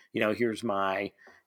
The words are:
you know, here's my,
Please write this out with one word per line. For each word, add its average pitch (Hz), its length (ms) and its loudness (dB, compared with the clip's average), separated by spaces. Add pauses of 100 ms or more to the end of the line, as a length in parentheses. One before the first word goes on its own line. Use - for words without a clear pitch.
(120)
you 110 80 -2
know, 107 140 4
here's 110 300 0
my, 98 480 -2 (340)